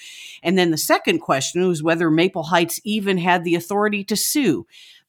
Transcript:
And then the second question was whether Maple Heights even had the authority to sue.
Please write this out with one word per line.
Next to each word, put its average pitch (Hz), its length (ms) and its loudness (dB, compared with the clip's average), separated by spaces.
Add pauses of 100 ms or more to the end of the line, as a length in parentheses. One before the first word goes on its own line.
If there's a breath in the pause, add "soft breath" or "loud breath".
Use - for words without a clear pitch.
(420 loud breath)
And 185 160 2
then 175 120 4
the 156 60 0
second 190 440 0
question 170 460 0
was 170 160 0
whether 165 280 2
Maple 165 340 2
Heights 170 400 0
even 202 340 0
had 175 260 2
the 170 100 0
authority 202 500 -2
to 214 100 -4
sue. 202 520 0 (420 loud breath)